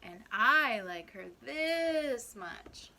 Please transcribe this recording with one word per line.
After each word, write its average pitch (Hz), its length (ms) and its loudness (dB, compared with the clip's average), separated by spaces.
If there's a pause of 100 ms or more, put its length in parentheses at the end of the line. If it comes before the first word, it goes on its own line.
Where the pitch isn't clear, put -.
And 180 200 -14 (100)
I 240 500 6
like 175 300 -10
her 185 120 -14 (180)
this 311 920 -2
much - 640 -14